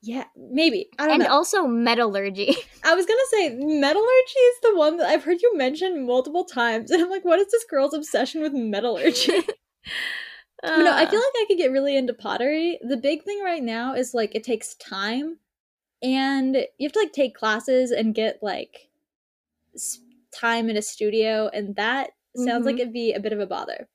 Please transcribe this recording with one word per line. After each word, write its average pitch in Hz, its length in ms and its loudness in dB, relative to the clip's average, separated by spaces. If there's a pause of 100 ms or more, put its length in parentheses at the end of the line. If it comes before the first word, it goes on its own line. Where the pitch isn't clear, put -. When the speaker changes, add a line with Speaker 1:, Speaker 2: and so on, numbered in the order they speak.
Speaker 1:
Yeah, 233 240 -8 (120)
maybe. 262 600 0
I 285 100 -4
don't 311 80 4
Speaker 2:
And 320 100 4
Speaker 1:
know. - 60 2
Speaker 2:
also 330 360 2
metallurgy. 226 880 0 (140)
<laughs> - 140 -20
Speaker 1:
I 330 100 6
was 359 100 2
gonna 427 140 2 (120)
say, 403 200 2
metallurgy 311 880 2
is 494 240 6
the 440 140 4
one 311 220 4
that 294 100 0
I've 302 160 2
heard 349 180 0
you 466 140 4
mention 302 500 -2
multiple 262 380 0
times, 233 480 -2
and 339 100 4
I'm 359 80 -2
like, 381 140 -6
"What 349 160 4
is 392 100 0
this 466 180 0
girl's 277 260 0
obsession 294 480 -2
with 302 100 -4
metallurgy?" 226 800 0
Speaker 2:
<laughs> 359 100 2 (1200)
Speaker 1:
But 320 120 0
no, 330 180 6
I 320 120 4
feel 415 120 2
Speaker 2:
Uh. 466 40 2
Speaker 1:
like 523 200 0
I - 60 2
could 381 100 2
get 277 140 2
really 277 240 2
into 247 180 0
pottery. 294 680 -2
The 254 140 -2
big 285 280 -2
thing 403 180 -6
right 349 220 -4
now 233 320 -4
is, 247 180 -4
like, 226 220 -2
it 220 80 -6
takes 220 320 -6
time, 240 640 -6 (680)
and 262 500 0 (240)
you 269 80 -4
have 285 60 -4
to, 427 80 2
like, 359 120 0
take 262 220 0
classes 240 560 0
and 220 240 0
get, 220 300 -2
like, - 440 -8 (840)
s-, - 240 -10 (340)
time 233 380 -2
in 220 60 -2
a 208 60 -2
studio, 220 720 0
and 202 220 -6
that 233 360 -2 (260)
sounds 247 280 0
like 226 120 0
Speaker 2:
Mm-hmm. 247 60 -4
Speaker 1:
it'd 240 100 -6
be 233 200 -2
a - 60 -2
bit 208 140 -4
of 208 80 -4
a 202 60 -4
bother. - 480 -8